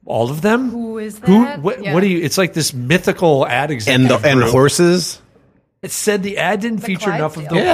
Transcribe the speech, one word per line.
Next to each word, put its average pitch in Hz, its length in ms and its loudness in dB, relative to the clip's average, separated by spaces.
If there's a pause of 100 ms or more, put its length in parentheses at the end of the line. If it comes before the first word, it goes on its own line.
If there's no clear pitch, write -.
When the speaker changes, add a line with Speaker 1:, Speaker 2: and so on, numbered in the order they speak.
Speaker 1:
all 117 260 -2
of 151 100 -8
them? 233 300 0
Speaker 2:
Who 226 260 -8
is 214 260 -10
Speaker 1:
Who, 208 220 6
Speaker 2:
that? 285 160 -8
Speaker 1:
what, 208 220 -4
Speaker 2:
Yeah. 170 100 -4
Speaker 1:
what 170 80 2
do 202 60 2
you, 175 160 0
it's 143 140 -2
like 185 160 0
this 156 200 -4
mythical 156 720 0
ad 135 240 -2
Speaker 3:
And 156 60 -4
Speaker 1:
executive 127 480 2
Speaker 3:
the, 151 40 4
and 135 140 4
Speaker 1:
group. 113 100 2
Speaker 3:
horses? 160 720 2 (600)
Speaker 1:
It 185 100 -12
said 208 320 -2
the 202 160 -8
ad 190 220 -2
didn't 226 200 -6
Speaker 2:
The - 60 -10
Speaker 1:
feature 196 260 -4
enough 156 240 -4
of 156 60 -10
the 143 60 -12
Speaker 2:
Clydesdale. 170 240 0